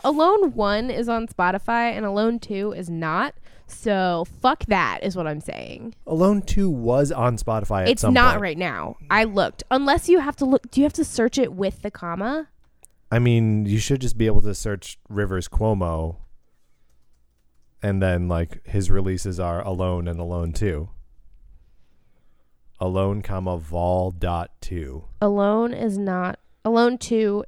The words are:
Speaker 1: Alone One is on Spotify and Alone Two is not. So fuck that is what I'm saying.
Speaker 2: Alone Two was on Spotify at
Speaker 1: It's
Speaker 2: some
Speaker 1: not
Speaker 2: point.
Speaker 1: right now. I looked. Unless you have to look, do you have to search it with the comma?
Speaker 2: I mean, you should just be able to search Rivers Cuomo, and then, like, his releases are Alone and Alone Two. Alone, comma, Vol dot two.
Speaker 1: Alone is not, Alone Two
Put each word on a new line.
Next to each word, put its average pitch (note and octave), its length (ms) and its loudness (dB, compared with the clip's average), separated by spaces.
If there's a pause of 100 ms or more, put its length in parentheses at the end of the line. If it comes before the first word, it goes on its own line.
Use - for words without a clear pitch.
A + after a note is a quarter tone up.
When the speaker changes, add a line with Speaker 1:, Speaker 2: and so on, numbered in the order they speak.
Speaker 1:
Alone E4+ 500 4
One G#3+ 360 0
is A#3 180 -4
on A3+ 180 -2
Spotify A3+ 680 0
and G#3+ 100 -4
Alone A3 320 0
Two G3+ 340 -6
is F3 160 -10
not. E3 460 -2 (340)
So F#3 560 0 (160)
fuck C4 260 2
that E3+ 360 0
is F#3+ 140 -4
what E3+ 100 -4
I'm D3+ 140 -6
saying. - 540 -14 (120)
Speaker 2:
Alone F#3+ 360 2
Two G3+ 280 4
was C3 420 2
on A#2+ 240 0
Spotify G#2+ 460 -2
at F#2 60 4
Speaker 1:
It's - 140 2
Speaker 2:
some B3+ 120 4
Speaker 1:
not B3 200 6
Speaker 2:
point. G#3 80 -2
Speaker 1:
right E3 160 -4
now. B2+ 380 -6 (140)
I G#3+ 140 4
looked. G3 480 0
Unless C#4 360 2
you F4+ 120 6
have C#4 160 -4
to - 80 -2
look, C4 260 2
do - 100 0
you C#4+ 40 6
have D4 100 0
to D#4+ 100 -2
search - 320 -2
it C4 160 0
with F#3+ 300 -6
the G#3 80 -8
comma? G3+ 580 -6 (640)
Speaker 2:
I A#2 60 2
mean, A2+ 480 2
you G#2 120 0
should C3+ 220 0
just A#2 160 2
be A2 100 2
able G#2+ 160 8
to G#2 120 2
search - 440 -8 (100)
Rivers G2 400 -2
Cuomo, E2+ 720 -2 (1600)
and G2 180 0
then, F2+ 280 2
like, E2+ 400 -4
his G2 200 2
releases F#2 520 4
are F2 260 -4
Alone F2+ 400 -2
and E2+ 140 -6
Alone E2+ 320 -4
Two. E2 380 -2 (1900)
Alone, F#2+ 440 0
comma, F#2 340 -4
Vol F2 560 -2
dot F2 480 -4
two. D2+ 460 -8 (140)
Speaker 1:
Alone G#3 540 2
is G#3+ 240 -4
not, F#3 400 -4 (260)
Alone A#3 340 4
Two G#3+ 500 0